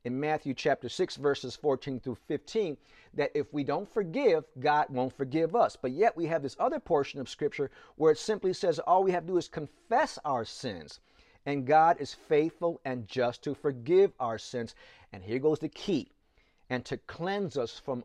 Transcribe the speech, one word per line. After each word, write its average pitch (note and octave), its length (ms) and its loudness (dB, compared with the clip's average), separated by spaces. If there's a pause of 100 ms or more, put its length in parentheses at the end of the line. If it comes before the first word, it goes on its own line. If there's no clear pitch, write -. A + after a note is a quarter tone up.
in B2 160 -4
Matthew D3+ 360 -2
chapter C3 340 -2
six, - 260 -4
verses C3+ 400 -2
fourteen C3+ 440 -2
through A#2+ 160 -8
fifteen, D#3+ 640 -4 (360)
that C#3+ 220 0
if D3 180 -2
we D3 100 -2
don't D3+ 240 -2
forgive, F#3 580 2 (140)
God D3 300 2
won't B2+ 240 -2
forgive D#3+ 420 -2
us. F3 200 4
But C3 160 -4
yet F#3 260 2
we E3+ 80 -2
have D#3+ 160 0
this C3+ 180 -6
other B3+ 200 0
portion C#3+ 400 0
of B2 100 -8
Scripture C#3+ 400 -4 (280)
where D#3 140 6
it D3+ 60 4
simply F#3+ 360 -2
says E3+ 260 0
all F#3 240 4
we F#3+ 80 4
have F3 120 -2
to F3 100 -4
do F3 40 2
is D#3+ 100 0
confess A#3 800 -2
our B2+ 200 0
sins, F2 560 -10 (440)
and C#3+ 220 -2
God D#3+ 320 6
is C#3+ 160 -8
faithful E3 720 0
and B2 200 -6
just A#2+ 380 -2
to C#3+ 100 -4
forgive D3+ 680 2
our A2+ 200 -2
sins. A#2 340 -8 (380)
And F#2+ 120 -16
here A2+ 160 -4
goes D3+ 200 2
the D#3 100 -6
key, - 420 -4 (580)
"and B2+ 160 -4
to B2+ 120 -6
cleanse F#3 600 -6
us A#2 200 -4
from B2 280 -8